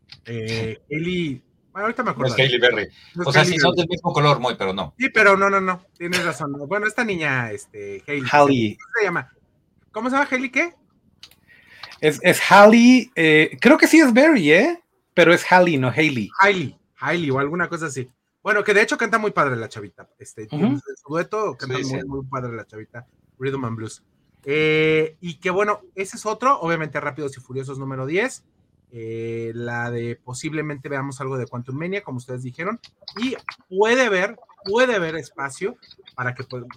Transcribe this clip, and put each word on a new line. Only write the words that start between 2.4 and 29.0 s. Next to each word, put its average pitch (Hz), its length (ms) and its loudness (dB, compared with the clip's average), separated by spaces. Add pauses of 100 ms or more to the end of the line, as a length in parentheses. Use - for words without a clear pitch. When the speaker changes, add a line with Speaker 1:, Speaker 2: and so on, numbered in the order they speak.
Speaker 2:
Halle 127 140 2
Berry. 113 300 2 (280)
Speaker 1:
No 175 80 -6
es 170 40 -6
Speaker 2:
O 139 60 0
sea, 156 80 4
Speaker 1:
Halle 180 100 2
Speaker 2:
sí 160 80 -2
son 160 120 2
Speaker 1:
Berry. 175 100 0
Speaker 2:
del 165 80 -4
mismo 170 240 -6
color, 147 260 2
Moy, 120 180 -4
pero 95 140 -4
no. 95 260 -8
Speaker 1:
Sí, 262 120 -2
pero 202 260 4
no, 196 140 0
no, 196 100 0
no, 185 260 -6 (120)
tienes 175 260 -6
razón. 156 300 -6
Bueno, 160 340 -4
esta 226 160 -4
niña, 147 480 -4
este, 101 560 -14
Halle. 143 240 -6
Speaker 3:
Halle. 135 460 4
Speaker 1:
¿Cómo - 200 -18
se 214 60 0
llama? 165 300 -4 (580)
¿Cómo 226 180 -8
se 262 60 -2
llama? 277 160 0
¿Halle 254 200 -4
qué? 339 220 -2 (1300)
Speaker 3:
Es, 151 240 0
es 180 160 4 (100)
Halle, 233 640 10
eh, 156 460 4
creo 294 180 6
que 330 100 4
sí 311 120 8
es 262 140 6
Berry, 240 400 6
¿eh? 302 280 4 (320)
Pero 170 200 6
es 165 180 2
Halle, 180 260 6
no 127 120 0
Hailey. 131 400 0 (100)
Speaker 1:
Hailey, 190 380 0 (180)
Hailey 156 340 -4
o 131 100 -2
alguna 160 280 -4
cosa 165 200 -8
así. 131 220 -10 (320)
Bueno, 208 220 -2
que 208 100 2
de 208 100 4
hecho 277 140 -2
canta 226 200 0
muy 214 140 -4
padre 139 260 0
la 113 100 -8
chavita. 104 400 -18 (100)
Este, - 260 -18
Speaker 3:
Ujú. 147 220 -4
Speaker 1:
en 277 140 0
su - 300 -18
dueto 175 480 -6
canta 131 180 -8
Speaker 2:
Sí, 131 80 -6
Speaker 1:
muy, 135 160 -6
Speaker 2:
sí. - 80 -12
Speaker 1:
muy 139 180 -10
padre 127 300 -10
la 107 100 -14
chavita. 110 400 -20 (320)
Rhythm 135 280 -6
and 113 100 -6
Blues. 110 260 -12 (460)
Eh, 156 760 0
y 175 180 -12
que 185 100 -6
bueno, 202 320 -2 (140)
ese 196 220 -10
es - 100 -12
otro, 247 320 0
obviamente 160 400 -4
Rápidos 143 360 -8
y 127 60 -20
Furiosos 135 380 -12
número 135 260 -8
diez, 196 380 -4 (480)
eh, 113 640 -8